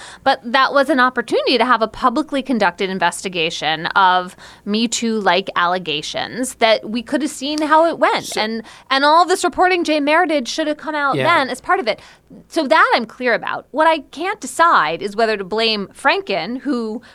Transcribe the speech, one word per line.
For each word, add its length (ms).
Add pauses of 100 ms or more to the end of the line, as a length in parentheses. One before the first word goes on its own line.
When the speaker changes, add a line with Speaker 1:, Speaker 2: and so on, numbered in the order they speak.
(240)
Speaker 1:
but 200
that 300
was 160
an 100
opportunity 600
to 60
have 180
a 40
publicly 540
conducted 480
investigation 960 (100)
of 400 (300)
Me 220
Too-like 680
allegations 1000
that 340
we 140
could 180
have 80
seen 320
how 240
it 140
went. 260
Speaker 2:
So 160
Speaker 1:
And, 220 (260)
and 160
all 200
this 180
reporting 400
Jay 160
Mayer 260
did 220
should 180
have 120
come 180
out 220
Speaker 2:
Yeah. 80 (120)
Speaker 1:
then 140
as 100
part 180
of 80
it. 120 (480)
So 200
that 280
I'm 100
clear 300
about. 340
What 160
I 140
can't 420
decide 600
is 120
whether 220
to 60
blame 500
Franken, 680
who 420 (120)